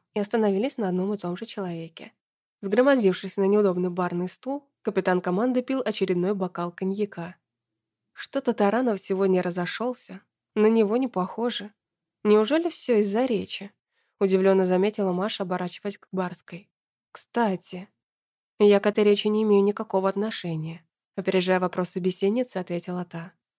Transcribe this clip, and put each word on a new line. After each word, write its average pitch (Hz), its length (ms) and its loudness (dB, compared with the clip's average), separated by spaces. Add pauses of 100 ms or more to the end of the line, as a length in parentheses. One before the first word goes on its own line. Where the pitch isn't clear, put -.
(120)
и 214 80 -2
остановились 208 560 0
на 196 140 -2
одном 185 240 -2
и - 20 -4
том 175 180 -6
же 226 120 -10
человеке. 170 640 -10 (480)
Сгромоздившись 208 800 2
на 196 60 2
неудобный 190 440 2
барный 175 400 -2
стул, 277 400 -10 (140)
капитан 190 400 0
команды 240 400 0
пил 262 200 -4
очередной 185 520 0
бокал 180 360 -4
коньяка. 190 640 -6 (800)
«Что-то - 400 -4
Таранов 220 460 0
сегодня 185 420 0
разошелся. 185 800 -6 (340)
На 214 140 4
него 220 280 4
не 262 120 -2
похоже. 220 640 -6 (480)
Неужели 220 480 4
все 240 300 0
из-за 214 260 0
речи?» 196 460 -6 (480)
удивленно 190 460 4
заметила 190 460 2
Маша, 196 300 -4
оборачиваясь 180 560 -6
к - 140 -20
Барской. 180 580 -8 (420)
«Кстати». 190 760 -4 (720)
«Я 202 180 8
к 202 80 0
этой 208 160 2
речи 208 240 4
не 214 160 2
имею 202 220 4
никакого 202 440 0
отношения», 170 800 -6 (300)
опережая 185 420 2
вопрос 180 320 -2
собеседницы, 196 680 -2
ответила 180 460 -6
та. 170 280 -12 (260)